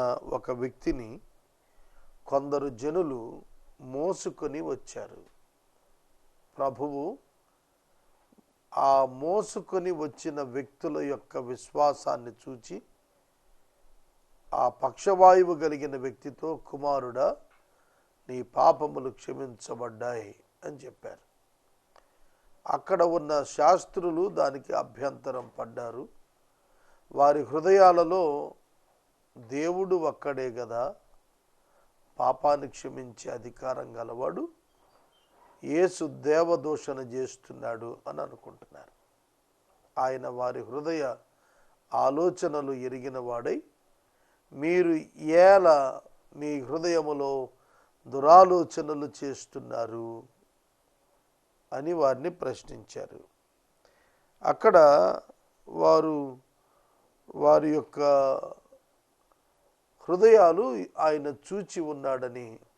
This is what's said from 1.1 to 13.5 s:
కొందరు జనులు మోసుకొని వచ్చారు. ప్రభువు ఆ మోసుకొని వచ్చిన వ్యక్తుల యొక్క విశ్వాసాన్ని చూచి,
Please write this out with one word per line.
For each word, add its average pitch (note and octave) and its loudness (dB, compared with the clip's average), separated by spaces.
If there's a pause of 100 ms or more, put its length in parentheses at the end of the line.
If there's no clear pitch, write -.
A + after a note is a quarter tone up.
కొందరు C#3+ -4
జనులు C#3 -6 (380)
మోసుకొని D3+ -8
వచ్చారు. B2+ -14 (1400)
ప్రభువు C#3 -6 (1600)
ఆ C3+ 2
మోసుకొని F3+ -6
వచ్చిన D3+ -8
వ్యక్తుల C#3 -10
యొక్క C#3+ -10
విశ్వాసాన్ని C3+ -4
చూచి, C3+ -18 (1700)